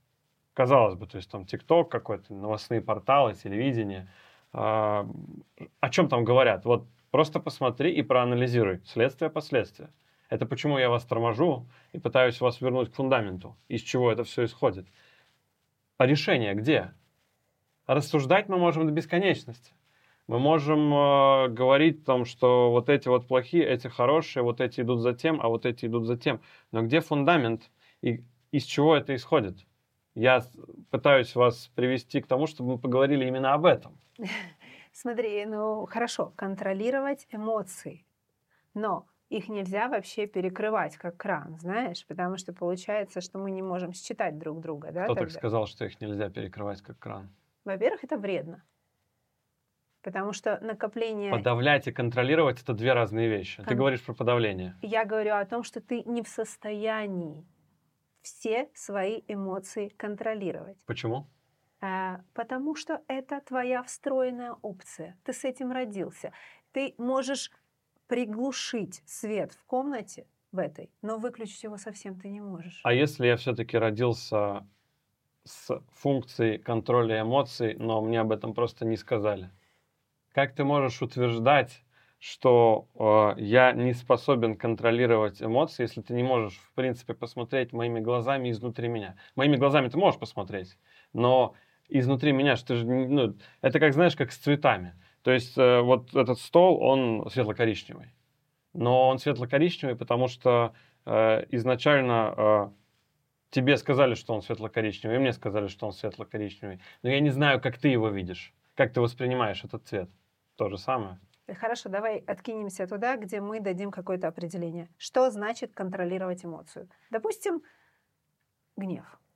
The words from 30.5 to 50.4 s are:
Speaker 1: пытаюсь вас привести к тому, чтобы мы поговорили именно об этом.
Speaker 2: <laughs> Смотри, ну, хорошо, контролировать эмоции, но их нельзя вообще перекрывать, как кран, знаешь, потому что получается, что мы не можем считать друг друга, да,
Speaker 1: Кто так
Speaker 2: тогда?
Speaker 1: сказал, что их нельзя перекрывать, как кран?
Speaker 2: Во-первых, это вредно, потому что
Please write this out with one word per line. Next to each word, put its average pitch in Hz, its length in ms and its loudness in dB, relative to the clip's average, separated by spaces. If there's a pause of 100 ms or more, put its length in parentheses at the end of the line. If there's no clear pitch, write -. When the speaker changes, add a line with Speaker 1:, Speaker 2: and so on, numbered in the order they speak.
Speaker 1:
пытаюсь 131 460 4
вас 123 400 2
привести 127 460 -2
к - 40 -20
тому, 135 220 0
чтобы 127 240 -6
мы 123 60 -4
поговорили 135 480 2
именно 131 280 0
об 151 120 2
этом. - 320 2 (200)
Speaker 2:
<laughs> 208 100 -8 (640)
Смотри, 214 540 -4
ну, 214 400 -4
хорошо, 233 500 -4
контролировать 208 920 -4
эмоции, 214 760 -8 (680)
но 202 320 -4 (240)
их 214 180 -6
нельзя 202 400 -4
вообще 214 380 -6
перекрывать, 190 720 -4
как 175 200 -12
кран, 160 420 -6
знаешь, 180 460 -6
потому 180 320 -6
что 180 160 -12
получается, 185 640 -6
что 185 180 -12
мы 196 140 -8
не 190 100 -8
можем 180 300 -6
считать 180 460 -6
друг 160 220 -10
друга, 156 320 -12
да, 175 120 -4
Speaker 1:
Кто 233 100 0
так 185 100 -2
Speaker 2:
тогда? 165 140 -12
Speaker 1:
сказал, 110 280 -2
что - 200 -12
их - 140 -14
нельзя 104 300 -6
перекрывать, 101 520 -10
как 120 160 -20
кран? 98 320 -14 (340)
Speaker 2:
Во-первых, 208 400 -4
это 285 140 -6
вредно, 170 460 -8 (1400)
потому 196 300 -8
что 202 300 -4